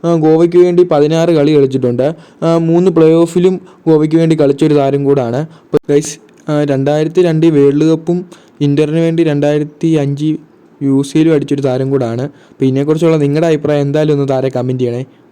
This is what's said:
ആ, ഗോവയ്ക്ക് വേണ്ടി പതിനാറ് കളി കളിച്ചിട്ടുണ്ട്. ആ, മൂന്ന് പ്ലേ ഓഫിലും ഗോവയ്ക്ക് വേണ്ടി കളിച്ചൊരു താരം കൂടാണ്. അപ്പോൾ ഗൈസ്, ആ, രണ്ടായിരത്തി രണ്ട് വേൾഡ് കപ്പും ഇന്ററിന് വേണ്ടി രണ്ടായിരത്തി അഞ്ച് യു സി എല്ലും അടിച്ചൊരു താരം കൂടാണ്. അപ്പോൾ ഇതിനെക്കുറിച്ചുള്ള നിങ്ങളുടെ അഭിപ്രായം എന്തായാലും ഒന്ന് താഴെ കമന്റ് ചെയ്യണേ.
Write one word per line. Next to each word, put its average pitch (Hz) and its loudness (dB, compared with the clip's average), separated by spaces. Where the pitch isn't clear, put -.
ആ, 170 0
ഗോവയ്ക്ക് 160 2
വേണ്ടി 180 4
പതിനാറ് 165 2
കളി 151 2
കളിച്ചിട്ടുണ്ട്. 131 0
ആ, 165 0
മൂന്ന് 165 2
പ്ലേ 160 4
ഓഫിലും 170 0
ഗോവയ്ക്ക് 156 2
വേണ്ടി 160 2
കളിച്ചൊരു 147 2
താരം 139 0
കൂടാണ്. 131 0
അപ്പോൾ 156 -6
ഗൈസ്, 147 -2
ആ, 147 0
രണ്ടായിരത്തി 147 -2
രണ്ട് 165 2
വേൾഡ് 147 2
കപ്പും 160 -2
ഇന്ററിന് 147 0
വേണ്ടി 165 0
രണ്ടായിരത്തി 147 -2
അഞ്ച് 151 -2
യു 139 0
സി 139 -4
എല്ലും 160 2
അടിച്ചൊരു 139 -2
താരം 135 -2
കൂടാണ്. 123 -2
അപ്പോൾ - -8
ഇതിനെക്കുറിച്ചുള്ള 156 0
നിങ്ങളുടെ 151 0
അഭിപ്രായം 147 0
എന്തായാലും 151 0
ഒന്ന് 143 -2
താഴെ 131 -2
കമന്റ് 127 -4
ചെയ്യണേ. 123 -6